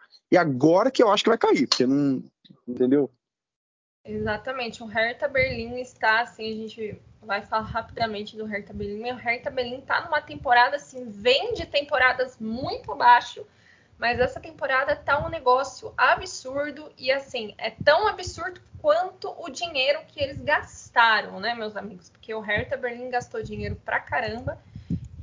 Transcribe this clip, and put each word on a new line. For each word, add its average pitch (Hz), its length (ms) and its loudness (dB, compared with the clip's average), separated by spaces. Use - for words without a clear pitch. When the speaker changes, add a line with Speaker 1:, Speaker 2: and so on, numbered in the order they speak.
Speaker 1:
e 170 80 8
agora 165 540 6
que - 100 2
eu 226 80 8
acho 202 140 4
que 220 60 4
vai 233 80 4
cair, 330 300 4
porque - 180 2
não, 139 360 0
entendeu? 127 420 2
Speaker 2:
Exatamente, 220 800 -6
o 226 40 -14
Hertha 233 400 -2
Berlim 254 520 -2
está, 226 420 2
assim, 220 300 -6
a 220 40 -6
gente 220 460 -10
vai 208 200 -4
falar 220 220 -4
rapidamente 220 720 -6
do 220 100 -10
Hertha 202 280 -8
Berlim, 208 380 -6
o 254 40 -6
Hertha 240 340 -4
Berlim 254 300 -6
tá - 240 -2
numa 320 160 0
temporada, 277 560 4
assim, 254 340 -10
vem 254 440 0
de 339 120 -6
temporadas 254 760 0
muito 277 520 -6
abaixo, - 540 4
mas 233 220 0
essa 254 220 0
temporada 285 520 -2
tá 311 320 0
um 330 40 -6
negócio 254 680 0
absurdo, 294 1000 -2
e 254 140 -2
assim, 262 460 -4
é - 120 -6
tão - 380 4
absurdo 370 520 -6
quanto 370 580 0
o 330 100 -10
dinheiro 302 580 -2
que - 140 -10
eles 269 200 -6
gastaram, 226 1000 0
né, 226 140 -4
meus 214 240 -8
amigos? 196 320 -14
Porque - 240 -14
o 220 80 -6
Hertha 208 340 -2
Berlim 247 340 -8
gastou 240 320 -4
dinheiro 208 440 -8
pra 240 140 -2
caramba, 240 580 -6